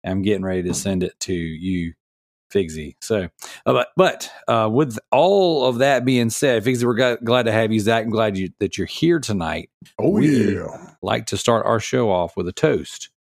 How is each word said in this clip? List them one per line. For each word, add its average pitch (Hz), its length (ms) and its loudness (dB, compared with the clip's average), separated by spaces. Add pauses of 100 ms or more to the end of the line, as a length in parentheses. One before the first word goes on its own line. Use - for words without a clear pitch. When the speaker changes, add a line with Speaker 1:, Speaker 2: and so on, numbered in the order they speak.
Speaker 1:
I'm 95 180 -2
getting 95 220 0
ready 92 180 -2
to 90 120 -4
send 95 280 -2
it 90 200 -6
to 95 120 -4
you, 85 600 -6 (600)
Figsy. 78 460 -4
So, 104 240 -2 (420)
uh, 131 60 2
but, 123 240 0
but, - 340 0 (160)
uh, 113 240 2
with 120 300 0 (100)
all 170 560 2
of 123 120 0
that 131 260 2
being 123 260 2
said, 120 320 2
Figsy, 120 220 0
we're 120 320 2
g-, 120 80 -12
glad 117 220 2
to 110 60 2
have 110 200 2
you, 110 80 2
Zach. 110 240 0
I'm 117 60 -4
glad 107 280 0
you, 92 120 -4 (100)
that 98 180 -2
you're 87 80 -4
here 165 320 2
tonight. 85 500 -4 (300)
Speaker 2:
Oh, - 120 2
Speaker 1:
We 123 440 4
Speaker 2:
yeah. - 380 -10 (100)
Speaker 1:
like 107 240 -2
to 101 100 -6
start 113 300 2
our 113 140 2
show 123 280 0
off 90 280 0
with 92 100 -4
a 90 60 -6
toast. - 580 -2 (120)